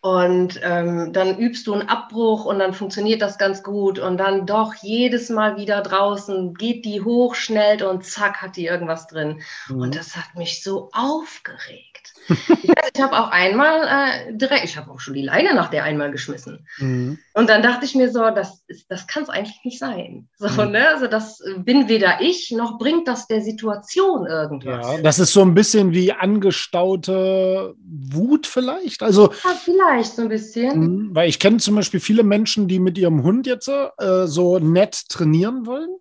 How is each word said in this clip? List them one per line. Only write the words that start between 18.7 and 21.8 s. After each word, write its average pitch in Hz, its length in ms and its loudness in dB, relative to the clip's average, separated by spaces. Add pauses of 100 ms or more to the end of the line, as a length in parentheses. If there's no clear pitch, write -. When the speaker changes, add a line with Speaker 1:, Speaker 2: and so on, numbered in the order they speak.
Speaker 1:
das 185 160 -12
kann's 302 220 -8
eigentlich 214 380 -8
nicht 247 140 -10
sein. 226 580 -12
So, 208 100 -6
Speaker 2:
Mhm. - 240 0
Speaker 1:
ne? 247 160 2
Also 285 200 0
das 214 320 -4 (180)
bin 240 320 4